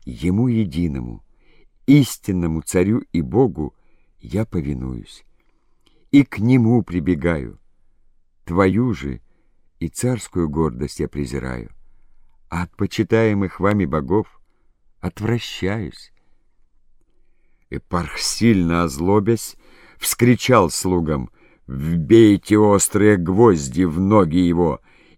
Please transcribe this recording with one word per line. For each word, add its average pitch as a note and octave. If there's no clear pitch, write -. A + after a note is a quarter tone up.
Ему F2
единому, E2
истинному F2+
Царю F#2+
и -
Богу, D#2
я G#2
повинуюсь C2
и C#3+
к -
Нему A#2
прибегаю. E2
Твою G2
же C2+
и D#2+
царскую A2
гордость D2
я D2
презираю, B1+
а F2
от -
почитаемых G#2
вами G2+
богов D2+
отвращаюсь". G#2
Епарх, E2
сильно F2+
озлобясь, F#2+
вскричал A#2
слугам: D#2
"Вбейте E2+
острые G#2
гвозди F2
в E2+
ноги F#2+
его E2+